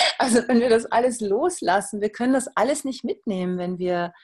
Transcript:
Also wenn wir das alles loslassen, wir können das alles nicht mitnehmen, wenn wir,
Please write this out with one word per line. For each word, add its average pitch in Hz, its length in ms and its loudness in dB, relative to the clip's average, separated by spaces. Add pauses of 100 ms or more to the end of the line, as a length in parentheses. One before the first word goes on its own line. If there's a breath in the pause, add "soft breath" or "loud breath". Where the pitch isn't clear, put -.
(200 loud breath)
Also 240 300 2
wenn 240 120 4
wir 240 100 2
das 226 160 4
alles 240 340 0
loslassen, 208 800 0
wir 214 80 0
können 240 240 0
das 262 240 0
alles 262 280 0
nicht 262 200 -8
mitnehmen, 185 540 -4
wenn 180 200 -4
wir, 175 460 -2